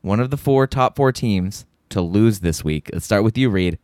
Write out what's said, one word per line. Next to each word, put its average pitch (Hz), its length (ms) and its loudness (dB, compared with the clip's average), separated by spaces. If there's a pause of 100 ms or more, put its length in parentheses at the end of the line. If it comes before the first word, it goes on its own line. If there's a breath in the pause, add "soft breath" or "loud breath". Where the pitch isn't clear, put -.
one 104 180 0
of 131 100 -2
the 139 60 -2
four 135 300 2
top 131 300 -2
four 135 160 2
teams 98 520 -2 (260)
to 98 120 -4
lose 101 380 2
this 85 220 -2
week, 78 300 -4
let's - 140 -6
start 104 180 2
with 113 140 0
you, 131 100 2
Reed. 90 360 0